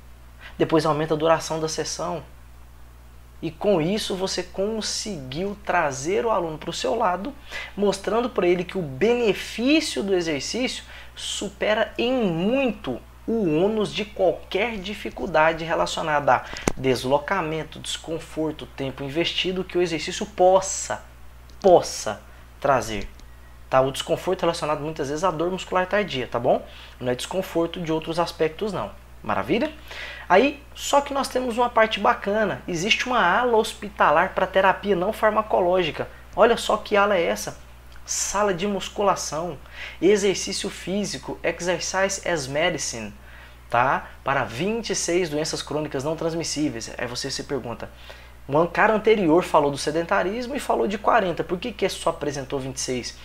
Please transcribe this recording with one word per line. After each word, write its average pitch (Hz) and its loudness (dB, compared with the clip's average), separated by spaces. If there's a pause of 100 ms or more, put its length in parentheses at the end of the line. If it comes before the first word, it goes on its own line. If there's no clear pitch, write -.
(580)
Depois 160 4
aumenta 156 2
a - 0
duração 160 2
da 156 -2
sessão. 160 -6 (1160)
E 160 -4
com 190 2
isso 202 0
você 185 -4
conseguiu 190 -4
trazer 170 0
o 226 0
aluno 170 0
pro 170 -8
seu 247 -2
lado, 208 -2 (420)
mostrando 208 0
pra 180 2
ele 180 4
que 190 -6
o 180 -2
benefício 233 0
do 196 2
exercício 175 -2 (300)
supera - -2
em 240 0
muito 196 0 (280)
o 180 2
ônus 208 2
de 202 -4
qualquer 196 0
dificuldade 175 0
relacionada 160 2
a 113 -2 (320)
deslocamento, 147 0
desconforto, 156 -6
tempo 135 -8
investido 170 -2
que - -6
o 180 4
exercício 170 -2
possa, 185 2 (560)
possa 156 4 (360)
trazer. 110 0 (600)
Tá? 131 6
O 135 2
desconforto - -2
relacionado 156 0
muitas 151 -4
vezes 151 -2
à 185 4
dor 165 -2
muscular 185 0
tardia, 151 -2
tá 120 -4
bom? 151 2 (340)
Não 127 -2
é - 2
desconforto 170 -4
de 160 -4
outros 160 -2
aspectos, 175 -2
não. 110 -4 (320)
Maravilha? 120 0 (560)
Aí, 240 6 (100)
só - 2
que 277 -8
nós 269 0
temos 254 -2
uma 247 4
parte 220 4
bacana. 202 0
Existe 180 0
uma 247 2
ala 220 4
hospitalar 190 2
pra 190 2
terapia 190 4
não 180 0
farmacológica. 190 2 (280)
Olha 226 8
só - 0
que 208 0
ala 202 4
é 170 2
essa. 202 -4 (460)
Sala 202 0
de 185 -2
musculação, 180 -2 (420)
exercício 196 2
físico, 175 -6
exercise 175 -2
as 156 -2
medicine, 139 -2 (560)
tá? 127 2 (160)
Para 135 0
vinte 196 -4
e 185 0
seis 175 0
doenças 147 -2
crônicas 143 -4
não 160 0
transmissíveis. 151 -4
Aí 120 -4
você 123 -6
se 131 -6
pergunta: 117 -6 (580)
um 151 4
cara 196 4
anterior 202 6
falou 147 4
do 139 -6
sedentarismo 196 -2
e 269 -4
falou 226 0
de 208 -2
quarenta, 185 2
por 180 -4
que 233 -6
que 196 -2
só - 0
apresentou 143 -4
vinte 131 -8
e - -8
seis? - -4